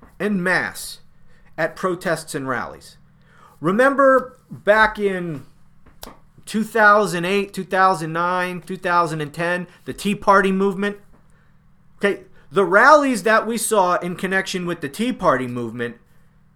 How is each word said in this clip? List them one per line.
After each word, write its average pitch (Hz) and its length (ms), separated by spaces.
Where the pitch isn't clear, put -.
en 196 220
masse 160 580
at 160 160
protests 175 600
and 139 120
rallies. 98 520
Remember 254 800
back 208 480
in 180 480
two 214 200
thousand 208 600
eight, 196 280
two 190 120
thousand 185 480
nine, 180 480
two 190 160
thousand 170 440
and 147 120
ten, 175 340
the 131 80
Tea 202 220
Party 196 360
movement? 196 480
Okay, 196 260
the 185 140
rallies 247 600
that 214 220
we 226 120
saw 185 380
in 175 200
connection 185 500
with 170 140
the 147 80
Tea 226 240
Party 135 340
movement, 120 520